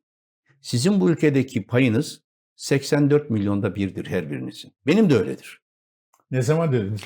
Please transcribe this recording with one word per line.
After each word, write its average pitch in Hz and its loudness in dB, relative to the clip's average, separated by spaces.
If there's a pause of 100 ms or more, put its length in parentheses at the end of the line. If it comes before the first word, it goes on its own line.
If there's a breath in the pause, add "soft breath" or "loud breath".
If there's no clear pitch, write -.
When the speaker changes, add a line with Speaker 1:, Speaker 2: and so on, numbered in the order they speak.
(600)
Speaker 1:
"Sizin 180 0
bu 180 2
ülkedeki 139 0
payınız 127 0 (340)
seksen 143 0
dört 147 2
milyonda 101 -2
birdir 95 -4
her 82 -4
birinizin. - -12 (140)
Benim 190 4
de 131 6
öyledir." - -2 (680)
Speaker 2:
Ne 127 0
zaman 156 0
dediniz 104 -2